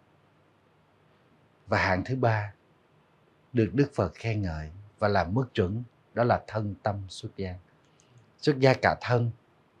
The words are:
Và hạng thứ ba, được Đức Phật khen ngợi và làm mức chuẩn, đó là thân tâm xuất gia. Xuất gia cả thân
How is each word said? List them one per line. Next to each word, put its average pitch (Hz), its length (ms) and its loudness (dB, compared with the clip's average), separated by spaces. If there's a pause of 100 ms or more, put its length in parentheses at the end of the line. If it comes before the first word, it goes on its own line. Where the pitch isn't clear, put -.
(1700)
Và 107 100 0
hạng 98 260 0
thứ 127 120 -4
ba, 110 380 0 (1000)
được 113 200 2
Đức 139 220 2
Phật 95 180 0
khen 110 280 -4
ngợi 78 280 -4 (300)
và 107 80 2
làm 92 260 0
mức 131 200 -2
chuẩn, 107 300 0 (300)
đó 113 100 0
là 110 240 2
thân 104 360 -4
tâm 101 260 -2
xuất - 280 -14
gia. 92 180 -8 (840)
Xuất 147 220 0
gia 131 140 8
cả 90 280 4
thân 120 300 0 (500)